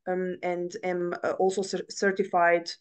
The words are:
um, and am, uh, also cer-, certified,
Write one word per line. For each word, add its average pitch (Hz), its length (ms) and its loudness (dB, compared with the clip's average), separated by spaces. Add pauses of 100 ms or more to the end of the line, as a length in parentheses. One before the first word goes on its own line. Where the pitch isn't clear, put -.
um, 185 360 -2
and 175 400 -4
am, 175 400 -2
uh, 160 100 0
also 190 300 2
cer-, 185 280 -4
certified, 175 800 2 (100)